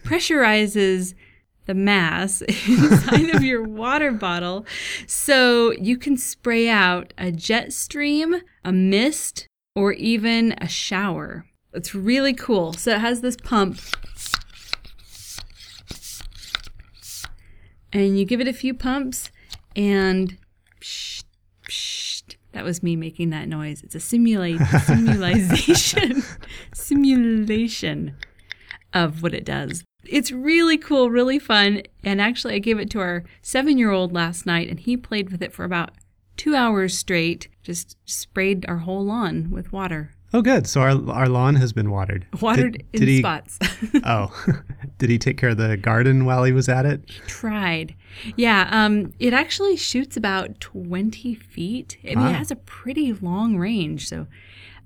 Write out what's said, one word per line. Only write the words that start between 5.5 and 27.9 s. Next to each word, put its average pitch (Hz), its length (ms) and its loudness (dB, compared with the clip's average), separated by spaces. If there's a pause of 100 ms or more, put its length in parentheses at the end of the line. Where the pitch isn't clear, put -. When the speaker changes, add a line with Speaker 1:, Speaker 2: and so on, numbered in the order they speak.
Speaker 1:
you 220 240 0
can 277 200 0
spray 233 520 0
out 180 480 2
a 185 140 -2
jet 220 420 -2
stream, 302 680 -2 (220)
a 185 80 -2
mist, 196 720 2 (280)
or 202 200 2
even 226 640 2
a - 100 -8
shower. 175 760 -4 (260)
It's - 220 -10
really 247 400 2
cool. 185 400 0
So 226 180 -2
it 208 80 0
has 233 200 0
this 247 160 -2
pump, 196 420 0 (4000)
and 196 260 2
you 196 60 2
give 233 160 -2
it 254 80 0
a 262 40 -2
few 262 220 -4
pumps, 262 560 -4 (440)
and 190 640 0 (420)
psh, - 440 -12 (420)
psh, - 720 -10 (160)
that - 120 -10
was 175 180 -4
me 170 140 0
making 165 340 -4
that 156 180 -8
noise. 151 340 -8
It's - 120 -20
a 160 60 -10
simulate, 202 600 2
Speaker 2:
<laughs> 151 260 4
Speaker 1:
simulation, 226 1400 2 (500)
simulation 220 1400 0 (760)